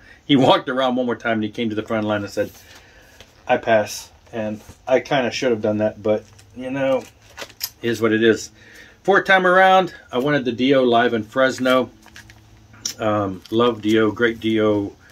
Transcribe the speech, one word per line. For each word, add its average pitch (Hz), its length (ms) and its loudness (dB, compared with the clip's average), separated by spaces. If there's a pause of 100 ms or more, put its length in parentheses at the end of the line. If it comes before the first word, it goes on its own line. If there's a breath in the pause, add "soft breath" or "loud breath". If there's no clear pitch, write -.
(240 loud breath)
he 143 120 2
walked 147 340 2
around 127 260 -2
one 127 80 -2
more 117 120 -4
time, 113 180 -4
and 107 100 -4
he 107 60 -6
came 117 180 -6
to 107 60 -6
the 107 80 -6
front 107 240 -4
line 104 160 -2
and 98 80 -12
said, 101 200 -6 (960 loud breath)
"I 123 120 0
pass." - 520 -2 (220)
And 107 300 -8 (240)
I 131 140 2
kinda 127 320 -4
should 127 180 -2
have 107 100 -2
done 107 180 -2
that, 107 240 -4
but, 107 220 -2 (320)
you 127 140 -12
know, 247 320 -2 (800)
is 113 180 -2
what 110 120 2
it 110 100 2
is. 113 280 2 (520 loud breath)
Fourth 190 240 2
time 190 200 4
around, 185 480 6 (160)
I 123 80 -2
wanted 135 280 0
the 120 60 -4
Dio 131 300 2
live 120 300 2
in 110 120 -4
Fresno. 127 680 0 (1080)
Um, 104 520 -4
love 113 320 0
Dio, 107 300 2
great 113 280 -2
Dio, 107 560 -2 (160 loud breath)